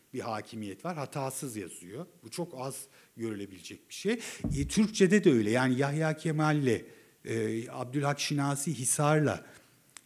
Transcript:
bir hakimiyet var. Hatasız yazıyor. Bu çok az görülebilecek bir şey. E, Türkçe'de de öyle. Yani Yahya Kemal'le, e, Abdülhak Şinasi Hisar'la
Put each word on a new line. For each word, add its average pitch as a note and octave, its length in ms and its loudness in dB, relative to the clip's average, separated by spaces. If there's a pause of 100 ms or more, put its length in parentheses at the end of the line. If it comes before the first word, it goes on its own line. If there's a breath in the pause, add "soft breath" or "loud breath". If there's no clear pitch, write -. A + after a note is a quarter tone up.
(140 soft breath)
bir B2 60 -6
hakimiyet G#2+ 680 -8
var. F3 120 -6
Hatasız C3+ 580 -6
yazıyor. G2 500 -10 (180)
Bu A2+ 60 -16
çok E3+ 280 -8
az C3 300 -10 (300 loud breath)
görülebilecek G2+ 720 -10
bir - 40 -16
şey. A3+ 260 -4 (380 loud breath)
E, C#3 100 -2
Türkçe'de G3+ 560 4
de F3 80 8
öyle. A2 200 4
Yani B2+ 280 4
Yahya D#3 380 0
Kemal'le, D3+ 640 2 (440 loud breath)
e, A2+ 440 -2
Abdülhak C3+ 500 -2
Şinasi C#3+ 540 0
Hisar'la C#3+ 720 2 (600 loud breath)